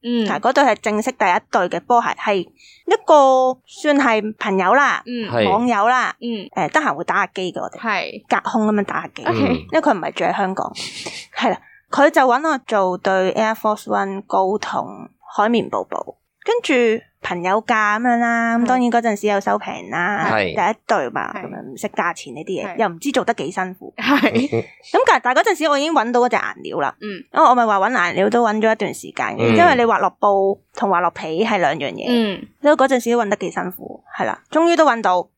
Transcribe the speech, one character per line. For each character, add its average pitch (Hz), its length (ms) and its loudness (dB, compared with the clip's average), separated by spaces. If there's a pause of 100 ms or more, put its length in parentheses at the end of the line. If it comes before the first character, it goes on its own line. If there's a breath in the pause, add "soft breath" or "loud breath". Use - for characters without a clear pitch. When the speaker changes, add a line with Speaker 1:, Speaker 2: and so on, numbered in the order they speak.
Speaker 1:
嗯。 233 240 0
Speaker 2:
係， 185 120 -2
嗰 247 140 2
對 285 120 4
係 226 120 4
正 214 260 -2
式 262 100 -2
第 233 120 -2
一 180 100 4 (160)
對 190 180 2
嘅 - 120 -4
波 240 200 2
鞋， 202 100 -2
係 - 260 -2
一 - 680 -4
個 262 600 6
算 294 320 -2
係 220 420 2
朋 202 200 -2
友 190 160 4
啦， 262 320 2
Speaker 1:
嗯。 226 260 -8
Speaker 3:
係。 202 180 2
Speaker 2:
網 226 160 2
友 220 220 2
啦， 254 320 0
Speaker 1:
嗯。 226 340 -8
Speaker 2:
誒， 170 180 -2
得 311 80 4
閒 226 140 -2
會 143 100 -8
打 175 120 -2
下 196 180 0
機 185 180 -6
嘅 - 80 -8
我 - 100 -6
哋。 - 80 -20
Speaker 1:
係。 214 500 -6
Speaker 2:
隔 - 220 -2
空 220 160 0
咁 214 140 2
樣 196 40 -2
打 - 180 -6
下 165 120 -12
機。 - 100 -16
Speaker 1:
OK。 226 140 -2
Speaker 3:
嗯。 254 180 2
Speaker 2:
因 - 160 -12
為 320 80 2
佢 302 120 2
唔 196 80 0
係 160 120 -6
住 180 120 -4
喺 190 120 0
香 190 180 -2
港。 - 180 -6 (600 loud breath)
係 240 160 0
啦， - 80 -4 (320 soft breath)
佢 302 200 4
就 320 100 2
搵 262 280 2
我 277 100 0
做 185 400 0
對 190 360 0
Air 220 200 0
Force 214 320 -2
One 196 400 -4
高 190 320 0
筒 - 500 -8 (280)
海 214 120 2
綿 233 200 2
布 98 160 -4
布， - 320 -10 (280)
跟 453 180 0
住 233 400 2 (200)
朋 175 200 -6
友 196 220 0
價 214 360 0
咁 - 20 -6
樣 247 160 2
啦， 233 400 0
咁 233 40 2
Speaker 1:
嗯。 233 40 2
Speaker 2:
當 254 140 2
然 240 100 2
嗰 233 100 2
陣 220 180 -2
時 208 100 -4
有 202 120 2
收 208 180 -2
平 202 320 -10
啦， 190 400 -2
Speaker 3:
係。 214 160 2
Speaker 2:
第 82 60 -4
一 208 340 -2
對 165 240 0
嘛， - 220 -6
Speaker 1:
係。 196 120 -12
Speaker 2:
咁 - 40 -12
樣 - 240 -14
唔 120 40 -16
識 208 120 -8
價 170 240 -4
錢 135 220 -14
呢 156 100 -12
啲 180 180 -6
嘢， 185 120 -10
Speaker 1:
係。 - 40 -10
Speaker 2:
又 220 100 0
唔 170 100 -8
知 277 140 -4
做 - 120 0
得 240 100 0
幾 147 160 -6
辛 185 240 -6
苦。 - 220 -20
Speaker 1:
係。 247 360 0
Speaker 2:
咁 - 720 -2
但 381 120 6
係， - 40 0
但 247 120 0
係 285 40 4
嗰 359 60 2
陣 392 140 0
時 302 100 -2
我 285 100 2
已 277 40 0
經 320 100 -2
搵 247 200 0
到 240 80 4
嗰 247 80 2
隻 226 80 0
顏 - 260 -6
料 113 180 -6
啦。 139 200 -2
Speaker 1:
嗯。 214 80 -12 (240)
Speaker 2:
因 - 80 0
為 311 80 8
我 247 60 6
咪 247 100 4
話 208 140 2
搵 208 140 0
顏 175 220 0
料 190 140 2
都 240 160 2
搵 214 160 0
咗 220 120 2
一 - 20 2
段 208 200 -4
時 - 60 -16 (120)
間 - 140 -4 (100)
嘅， 233 180 2
Speaker 3:
嗯。 - 20 6
Speaker 2:
因 339 80 8
為 302 120 6
你 240 60 2
畫 226 180 2
落 190 100 2
布 196 500 0 (140)
同 202 160 -2
畫 175 100 2
落 175 100 0
皮 165 340 -4
係 220 140 0
兩 151 160 2
樣 135 180 -6
嘢。 - 160 -10
Speaker 1:
嗯。 220 380 -2 (140)
Speaker 2:
所 285 100 2
以 302 40 6
嗰 262 140 2
陣 262 120 2
時 233 120 -2
都 240 100 2
搵 202 60 -2
得 202 80 0
幾 180 160 -8
辛 180 180 -6
苦， - 320 -18 (160)
係 190 80 -2
啦， 98 120 -6 (120)
終 330 180 2
於 339 60 4
都 320 100 4
搵 233 160 2
到 180 200 2 (180)